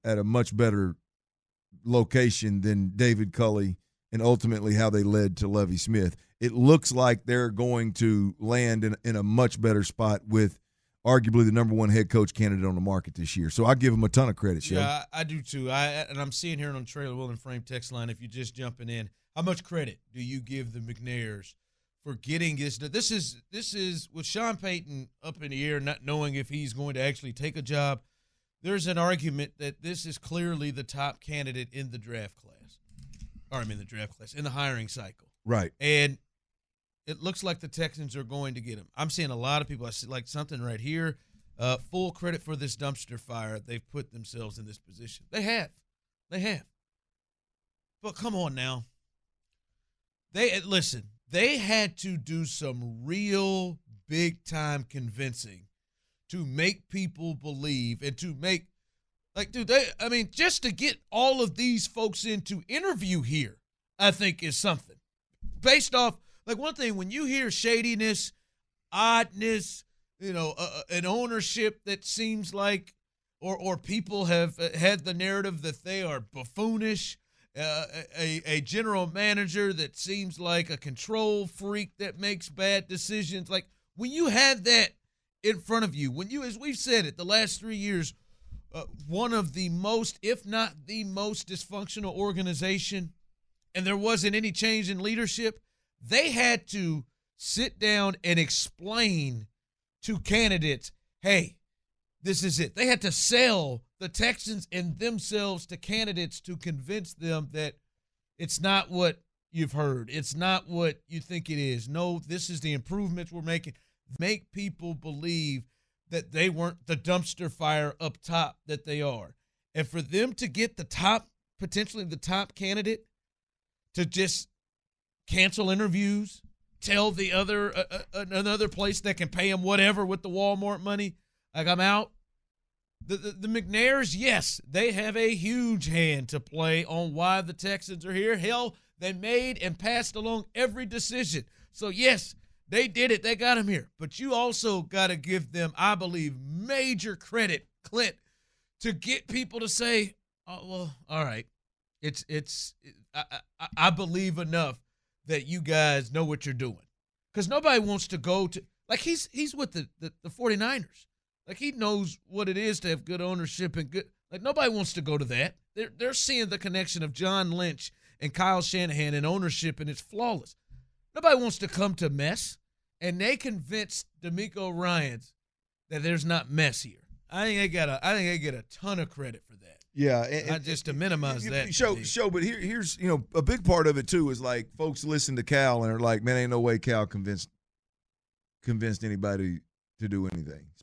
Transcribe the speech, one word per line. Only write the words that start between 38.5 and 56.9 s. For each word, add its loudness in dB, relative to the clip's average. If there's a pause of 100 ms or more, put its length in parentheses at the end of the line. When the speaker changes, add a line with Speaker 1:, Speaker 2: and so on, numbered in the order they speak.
Speaker 2:
to -10
get -10
him. -18 (100)
I'm -2
seeing -2
a -6
lot 0
of -4
people, -10
I -10
see, -10
like, -10
something -8
right -6
here. -4 (400)
Uh, 0 (140)
full -2
credit -6
for -8
this -6
dumpster -8
fire. -8
They've -10
put -10
themselves -12
in -14
this -18
position. -20
They -4
have. -2 (600)
They -4
have. -2 (1400)
But -10
come -4
on -2
now. -4 (1500)
They, 2
uh, 0
listen, -2 (180)
they 2
had 2
to -4
do -4
some -8
real 0 (300)
big-time -2
convincing -8 (640)
to -4
make 0
people -4